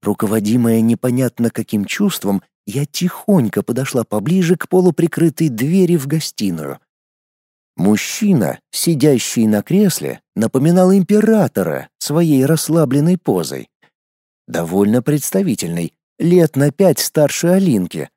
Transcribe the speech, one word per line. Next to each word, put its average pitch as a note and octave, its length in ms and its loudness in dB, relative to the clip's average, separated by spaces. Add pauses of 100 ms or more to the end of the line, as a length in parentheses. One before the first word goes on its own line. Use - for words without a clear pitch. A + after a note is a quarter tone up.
Руководимая A2+ 800 0
непонятно A#2 680 -2
каким G#2 340 -4
чувством, G2+ 560 -2 (240)
я C#3+ 200 -4
тихонько D#3+ 760 0
подошла B2+ 420 -4
поближе E3 520 0
к - 120 -10
полуприкрытой E3 840 0
двери D#3+ 460 0
в C#3 120 -4
гостиную. F2+ 720 -6 (960)
Мужчина, F#3 840 0 (120)
сидящий C3 760 0
на G#2+ 140 2
кресле, E3 600 -2 (140)
напоминал E3+ 580 2
императора G3 960 0 (100)
своей D3 460 2
расслабленной D#3 720 0
позой. C#2+ 520 -4 (800)
Довольно G2 540 0
представительный, C3+ 920 -4 (260)
лет E3+ 360 2
на C#3 160 2
пять F3+ 280 2
старше - 480 -2
Алинки A#2+ 680 0